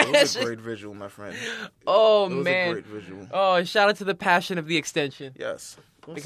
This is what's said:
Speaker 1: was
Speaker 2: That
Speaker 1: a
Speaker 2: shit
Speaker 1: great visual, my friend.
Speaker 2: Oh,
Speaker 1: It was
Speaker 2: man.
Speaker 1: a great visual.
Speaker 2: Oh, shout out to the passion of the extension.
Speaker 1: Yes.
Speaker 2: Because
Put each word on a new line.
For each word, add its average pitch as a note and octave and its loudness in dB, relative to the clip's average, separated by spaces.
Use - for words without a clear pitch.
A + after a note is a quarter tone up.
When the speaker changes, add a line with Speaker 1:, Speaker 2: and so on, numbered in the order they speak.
Speaker 1:
was C#3 -4
Speaker 2:
That C#4 6
Speaker 1:
a - 2
Speaker 2:
shit - -4
Speaker 1:
great A#2 -6
visual, G#2 -10
my G2+ -12
friend. G2+ -14
Speaker 2:
Oh, G#3+ 6
Speaker 1:
It F3+ -4
was C#3 -2
Speaker 2:
man. F3+ 2
Speaker 1:
a E3 0
great G2 -10
visual. F#2+ -14
Speaker 2:
Oh, F#3 4
shout G3+ 2
out G#3 0
to G3+ -12
the F#3+ 0
passion F3+ 0
of D3+ -6
the E3 -2
extension. C#3 -4
Speaker 1:
Yes. - -10
Speaker 2:
Because D#3 -16